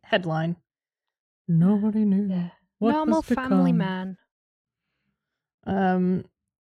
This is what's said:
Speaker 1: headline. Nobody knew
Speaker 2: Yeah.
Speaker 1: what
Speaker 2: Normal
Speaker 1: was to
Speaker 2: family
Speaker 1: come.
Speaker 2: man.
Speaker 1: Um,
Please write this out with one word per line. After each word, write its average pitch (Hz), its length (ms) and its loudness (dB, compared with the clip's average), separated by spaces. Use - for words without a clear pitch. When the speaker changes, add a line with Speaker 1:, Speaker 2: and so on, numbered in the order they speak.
Speaker 1:
headline. 165 540 -4
Nobody 208 580 2
knew 202 240 2
Speaker 2:
Yeah. 175 200 -4
Speaker 1:
what 220 140 2
Speaker 2:
Normal 311 280 0
Speaker 1:
was - 80 -6
to 240 80 0
Speaker 2:
family 254 360 2
Speaker 1:
come. 170 60 2
Speaker 2:
man. 185 400 -4
Speaker 1:
Um, 185 600 0